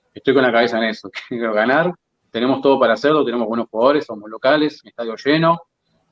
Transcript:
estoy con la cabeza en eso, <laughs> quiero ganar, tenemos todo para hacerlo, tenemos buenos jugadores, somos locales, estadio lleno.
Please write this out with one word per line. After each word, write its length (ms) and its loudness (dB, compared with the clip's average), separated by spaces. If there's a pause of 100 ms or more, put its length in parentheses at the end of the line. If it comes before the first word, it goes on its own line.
(120)
estoy 220 -2
con 80 4
la 80 2
cabeza 280 2
en 60 -2
eso, 340 -8
<laughs> 100 -18
quiero 240 -6
ganar, 400 2 (400)
tenemos 280 -2
todo 200 2
para 140 4
hacerlo, 300 0
tenemos 220 -4
buenos 240 -6
jugadores, 360 2
somos 220 -14
locales, 560 -2
estadio 300 -10
lleno. 460 0 (520)